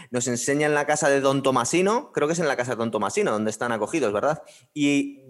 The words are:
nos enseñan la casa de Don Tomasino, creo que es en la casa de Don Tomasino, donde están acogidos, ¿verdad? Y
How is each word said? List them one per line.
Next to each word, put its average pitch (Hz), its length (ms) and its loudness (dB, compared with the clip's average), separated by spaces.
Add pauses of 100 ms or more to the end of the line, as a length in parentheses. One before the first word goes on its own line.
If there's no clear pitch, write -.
(100)
nos 123 180 -4
enseñan 143 440 0
la 147 140 0
casa 151 240 2
de 139 100 4
Don 135 220 2
Tomasino, 170 720 0
creo 147 160 0
que 165 60 0
es 165 40 -6
en 170 100 0
la 127 80 0
casa 123 160 -2
de 113 40 -4
Don 113 160 -2
Tomasino, 110 400 0
donde 107 180 0
están 120 220 -4
acogidos, 120 400 0
¿verdad? 131 300 0 (300)
Y 143 580 0